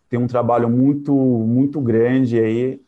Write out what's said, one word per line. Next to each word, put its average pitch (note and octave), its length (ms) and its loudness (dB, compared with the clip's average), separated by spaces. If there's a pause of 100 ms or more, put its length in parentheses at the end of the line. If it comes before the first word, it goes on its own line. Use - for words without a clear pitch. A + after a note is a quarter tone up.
tem B2 100 -4
um B2 80 -2
trabalho A#2+ 420 0
muito, C#3+ 440 0
muito C3 680 0
grande A#2+ 580 0
aí A2+ 500 -2